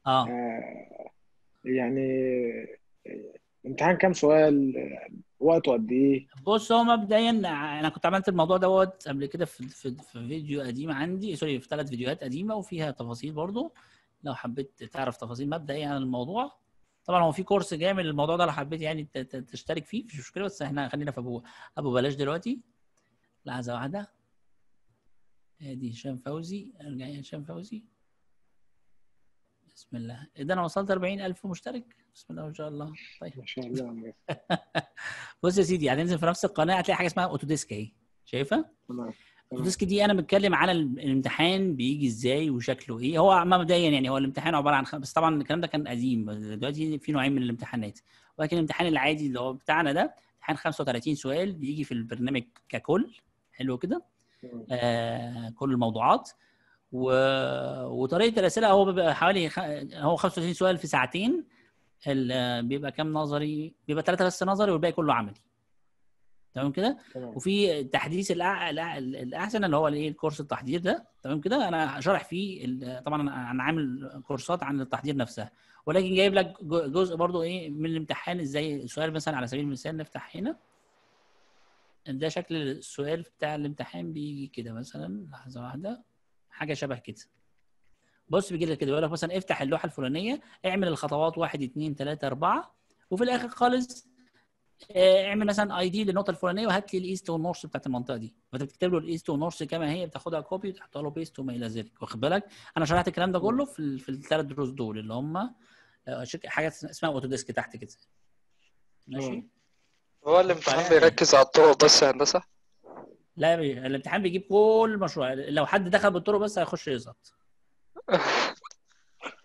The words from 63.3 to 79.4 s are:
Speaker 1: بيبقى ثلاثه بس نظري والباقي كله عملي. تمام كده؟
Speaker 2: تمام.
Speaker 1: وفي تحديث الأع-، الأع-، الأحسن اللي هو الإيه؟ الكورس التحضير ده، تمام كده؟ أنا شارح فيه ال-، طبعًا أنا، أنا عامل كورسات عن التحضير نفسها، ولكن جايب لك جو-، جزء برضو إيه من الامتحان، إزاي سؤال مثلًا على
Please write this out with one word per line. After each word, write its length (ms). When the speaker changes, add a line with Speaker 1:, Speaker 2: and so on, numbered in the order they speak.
Speaker 1:
بيبقى 160
ثلاثه 220
بس 180
نظري 280
والباقي 200
كله 220
عملي. 200
تمام 180
كده؟ 260
Speaker 2:
تمام. 220
Speaker 1:
وفي 480
تحديث 480
الأع-، 380
الأع-، 280
الأحسن 680
اللي 140
هو 100
الإيه؟ 220
الكورس 320
التحضير 380
ده، 280
تمام 180
كده؟ 260
أنا 320
شارح 240
فيه 420
ال-، 380
طبعًا 180
أنا، 300
أنا 120
عامل 480
كورسات 360
عن 180
التحضير 340
نفسها، 360
ولكن 300
جايب 180
لك 280
جو-، 260
جزء 280
برضو 280
إيه 260
من 200
الامتحان، 500
إزاي 480
سؤال 260
مثلًا 240
على 100